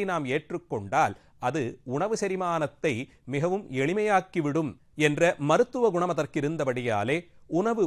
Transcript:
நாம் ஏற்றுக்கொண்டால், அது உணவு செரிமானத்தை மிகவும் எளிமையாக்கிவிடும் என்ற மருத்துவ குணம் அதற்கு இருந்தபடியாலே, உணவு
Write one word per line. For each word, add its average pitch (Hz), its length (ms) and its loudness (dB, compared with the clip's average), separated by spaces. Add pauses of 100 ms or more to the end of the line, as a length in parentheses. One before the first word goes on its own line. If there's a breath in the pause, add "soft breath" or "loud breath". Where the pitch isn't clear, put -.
நாம் 170 220 -2
ஏற்றுக்கொண்டால், 127 880 -2 (240 soft breath)
அது 131 240 -2 (220)
உணவு 170 320 -2
செரிமானத்தை 175 760 -2 (320 soft breath)
மிகவும் 170 400 -2 (100)
எளிமையாக்கிவிடும் 165 960 0 (280)
என்ற 151 400 4
மருத்துவ 202 520 2
குணம் 175 240 0
அதற்கு 151 240 -4
இருந்தபடியாலே, 127 800 0 (340 soft breath)
உணவு 214 360 0